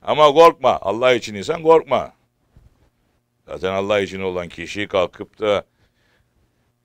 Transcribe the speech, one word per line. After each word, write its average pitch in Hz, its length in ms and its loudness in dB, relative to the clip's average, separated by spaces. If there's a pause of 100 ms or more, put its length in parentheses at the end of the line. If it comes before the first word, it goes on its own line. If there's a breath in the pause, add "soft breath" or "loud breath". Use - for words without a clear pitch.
Ama 139 320 2
korkma, 139 480 4
Allah 120 320 0
için 110 220 -4
insan 151 280 -8
korkma. 135 500 0 (1300)
Zaten 85 280 -8
Allah 101 260 0
için 95 220 -6
olan 90 280 -8
kişi 87 380 -10
kalkıp 92 520 -4
da, 104 260 -2 (1200)